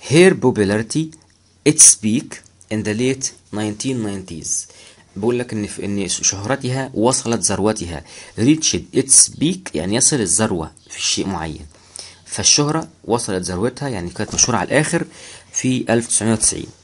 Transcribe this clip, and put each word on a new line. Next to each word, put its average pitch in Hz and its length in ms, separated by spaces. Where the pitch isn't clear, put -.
Her 175 240
popularity, 113 720
its - 340
peak 110 260
in 107 100
the 107 100
late 131 320
nineteen 107 440
nineties. 92 420
بيقول 120 240
لك 123 140
إن 104 140
في، - 180
إن 101 220
شهرتها 127 840
وصلت 113 580
ذروتها. 92 520
reached 143 580
its - 320
peak، 156 180
يعني 90 220
يصل 127 200
الذروة 101 560
في - 120
شيء - 260
معين. 80 380
فالشهرة 151 600
وصلت 101 400
ذروتها، 110 460
يعني 87 200
كانت 104 240
مشهورة 110 240
على 90 100
الآخر 156 380
في 127 420
ألف 117 140
تسعمية 113 260
وتسعين. 87 340